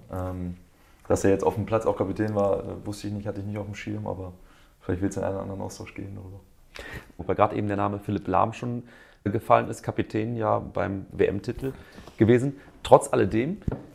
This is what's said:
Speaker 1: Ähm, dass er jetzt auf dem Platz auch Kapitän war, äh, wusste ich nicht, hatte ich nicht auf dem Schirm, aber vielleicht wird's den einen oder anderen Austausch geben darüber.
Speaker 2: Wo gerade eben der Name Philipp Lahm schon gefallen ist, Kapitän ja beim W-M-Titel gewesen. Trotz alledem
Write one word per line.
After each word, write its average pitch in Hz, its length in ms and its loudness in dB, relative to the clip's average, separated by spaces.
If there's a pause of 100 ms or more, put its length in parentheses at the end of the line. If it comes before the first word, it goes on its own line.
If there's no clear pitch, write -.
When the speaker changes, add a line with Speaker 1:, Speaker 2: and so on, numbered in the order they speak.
(120)
Speaker 1:
Ähm, 92 460 -6 (500)
dass 95 160 2
er 98 80 8
jetzt 95 140 4
auf 92 100 4
dem 101 100 -2
Platz 110 200 0
auch 101 100 2
Kapitän 107 400 -2
war, 101 240 2
äh, 95 260 -10
wusste 104 220 -8
ich 104 60 -6
nicht, 104 120 -8
hatte 101 140 -6
ich 98 60 -8
nicht 104 120 -6
auf 101 80 -6
dem 101 100 -10
Schirm, 104 300 -8
aber 92 280 -6 (480)
vielleicht 92 200 -2
wird's 98 140 0
den 95 80 -2
einen 95 120 -2
oder 98 80 -6
anderen 98 180 -8
Austausch 98 340 -12
geben 98 220 -10
darüber. 95 220 -16 (800)
Speaker 2:
Wo - 60 -10
gerade 98 320 4
eben 107 140 0
der 101 80 -2
Name 101 220 -2
Philipp 98 280 -4
Lahm 95 240 4
schon 120 320 -6 (400)
gefallen 117 460 4
ist, - 140 -10
Kapitän 110 520 -2
ja 107 240 0
beim 95 520 -4
W-M-Titel 117 640 0 (440)
gewesen. 123 420 6 (240)
Trotz - 300 6
alledem 117 480 0 (340)